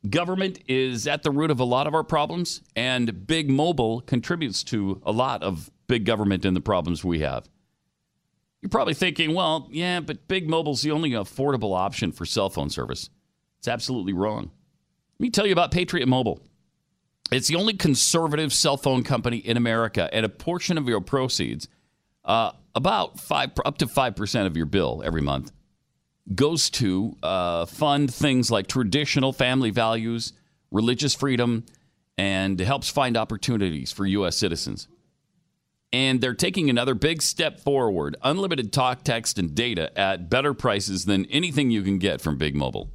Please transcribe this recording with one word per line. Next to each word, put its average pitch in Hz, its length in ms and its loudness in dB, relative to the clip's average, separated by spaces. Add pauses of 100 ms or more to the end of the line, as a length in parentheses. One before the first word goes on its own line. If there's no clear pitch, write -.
(100)
government 185 480 -2 (100)
is 131 380 0
at 147 160 -4
the 156 80 2
root 151 200 2
of 135 80 2
a 127 60 2
lot 127 220 2
of 156 80 -4
our 160 100 2
problems, 160 560 -2 (160)
and 113 500 -2
Big 160 220 0
Mobile 135 540 2
contributes 139 640 -2
to 98 420 -4
a - 40 -2
lot 120 320 0
of 87 280 -6 (160)
big 120 180 2
government 101 400 2
and 95 100 4
the 90 60 0
problems 87 420 0
we 85 180 0
have. 65 280 -4 (1120)
You're - 80 -8
probably 151 260 2
thinking, 170 380 0
"Well, 160 400 0
yeah, 175 280 -2
but 147 280 -10
Big 185 220 -2
Mobile's 151 320 0
the 151 80 0
only 151 220 0
affordable 113 640 0
option 92 380 -2
for 85 140 -8
cell 98 240 0
phone 71 180 -2
service." - 400 -8 (500)
It's - 100 -6
absolutely 117 440 -4
wrong. 98 380 -2 (640)
Let - 60 -8
me 247 100 0
tell 208 160 2
you 196 60 4
about 175 180 4
Patriot 175 360 0
Mobile. 127 360 2 (920)
It's 127 160 0
the 151 80 0
only 208 180 0
conservative 156 800 2
cell 143 240 2
phone 131 260 2
company 117 360 -2
in 117 180 -2
America, 113 560 0
and 110 140 2
a - 20 0
portion 170 480 -2
of 143 120 -2
your 110 120 2
proceeds, 92 680 -2 (560)
uh, 110 260 2 (240)
about 185 440 0
five, 135 340 -2 (120)
up 143 140 -2
to 147 80 0
five 123 300 0
percent 101 300 0
of 80 100 0
your 82 100 0
bill 76 380 0
every 80 180 0
month, 67 280 -2 (840)
goes 147 360 2
to, 95 520 0
uh, 87 420 0
fund 143 480 2
things 131 380 2
like 104 160 2
traditional 135 680 2
family 127 380 2
values, 113 640 0 (380)
religious 120 440 2
freedom, 120 500 0 (540)
and 98 420 0
helps 127 300 0
find 127 260 0
opportunities 101 760 -2
for 98 120 -4
U 98 220 2
S 85 100 -2
citizens. - 500 -4 (1080)
And 131 280 2
they're 123 140 0
taking 180 340 0
another 123 260 2
big 147 280 0
step - 380 -2
forward. 104 600 0
Unlimited 151 500 0
talk, 127 320 0
text, 113 340 -2
and 85 160 0
data 104 440 -2
at 95 300 0
better 139 260 2
prices 98 520 -2
than 98 200 2
anything 147 440 0
you 107 120 2
can 98 160 0
get 87 220 0
from 78 160 -2
Big 71 180 -2
Mobile. 60 400 -4